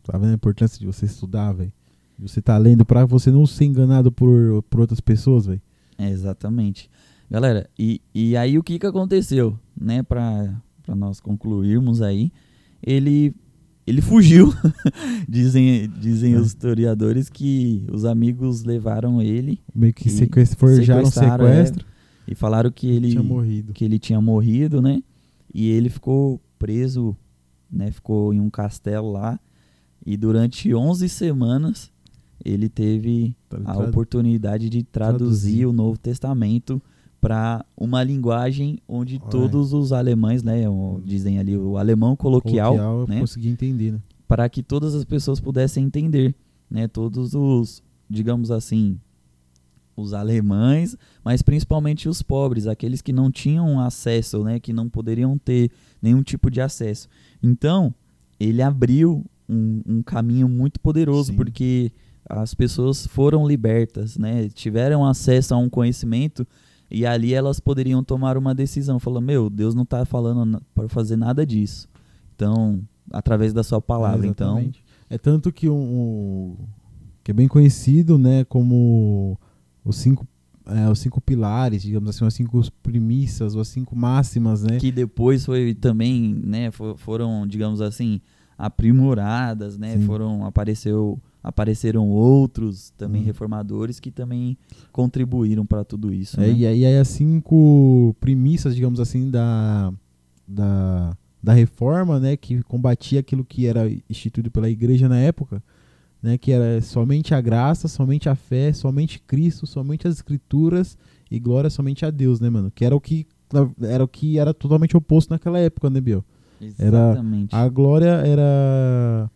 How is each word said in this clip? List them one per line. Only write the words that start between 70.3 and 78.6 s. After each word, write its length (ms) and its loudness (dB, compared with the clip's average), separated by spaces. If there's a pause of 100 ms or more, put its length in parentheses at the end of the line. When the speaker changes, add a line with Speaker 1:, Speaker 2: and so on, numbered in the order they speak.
Speaker 2:
na-, 160 -2 (120)
pra 160 -4
fazer 280 -4
nada 280 0
disso." 420 -4 (480)
Então, 460 -2 (300)
através 420 0
da 100 0
sua 180 -2
palavra, 440 -2
Speaker 1:
É, 40 -2
Speaker 2:
então 280 -2
Speaker 1:
exatamente. 260 -6 (260)
É 80 -8
tanto 360 0
que 160 -2
um, 80 0
um, 800 -4 (680)
que 80 -6
é 20 0
bem 140 6
conhecido, 720 6
né, 280 4
como 920 2 (460)